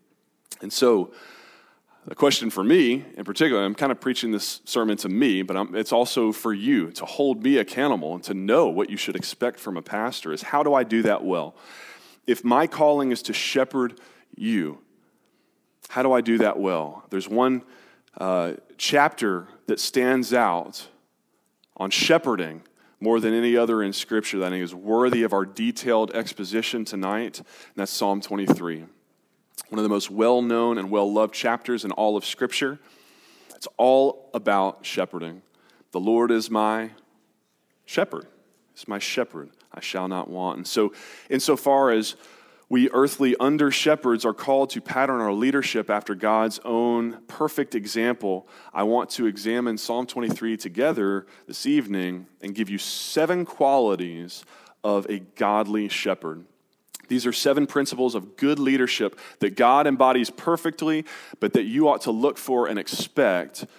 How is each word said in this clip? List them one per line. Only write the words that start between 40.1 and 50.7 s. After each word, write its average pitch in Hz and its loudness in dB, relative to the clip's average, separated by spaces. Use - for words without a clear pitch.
want." 90 -6
And 92 -10
so, 104 2
insofar 139 2
as 110 0
we 127 4
earthly 135 2
under-shepherds 139 2
are 110 0
called 135 0
to 117 -8
pattern 131 -2
our 107 0
leadership 120 0
after 104 -2
God's 110 0
own 117 0
perfect 147 -2
example, 107 -2
I 92 -2
want 113 0
to 117 0
examine 110 -2
Psalm 120 -4
twenty-three 113 -4
together 98 -2